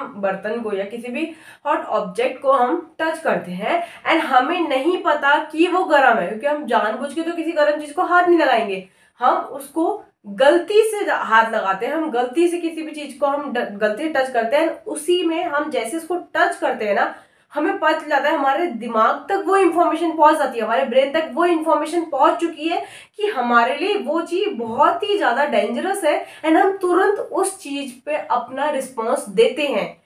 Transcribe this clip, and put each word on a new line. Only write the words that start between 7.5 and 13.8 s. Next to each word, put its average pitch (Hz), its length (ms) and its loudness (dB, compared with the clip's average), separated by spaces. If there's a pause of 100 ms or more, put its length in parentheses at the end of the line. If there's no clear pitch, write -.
गर्म 302 300 2
चीज़ 294 120 -12
को 359 100 -2
हाथ 349 240 4
नहीं 349 120 6
लगाएंगे, 202 480 0 (320)
हम 302 180 2
उसको 339 680 -4 (240)
गलती 339 540 4 (100)
से 415 140 -4
हाथ 220 480 2
लगाते 220 320 -2
हैं, 277 80 -4
हम 311 180 -2
गलती 247 360 0
से 339 100 -2
किसी 320 240 -6
भी 311 100 -10
चीज़ 294 280 -12
को 294 80 0
हम 285 260 -2
ड-, 240 180 -2
गलती 208 320 -2